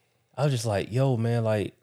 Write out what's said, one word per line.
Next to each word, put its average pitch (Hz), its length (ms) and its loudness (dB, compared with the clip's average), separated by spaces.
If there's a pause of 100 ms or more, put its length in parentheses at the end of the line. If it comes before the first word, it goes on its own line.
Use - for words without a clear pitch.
(380)
I 127 60 0
was 147 80 2
just 117 140 -2
like, 101 260 -2
"Yo, 131 240 2
man, 117 300 0
like, 107 380 0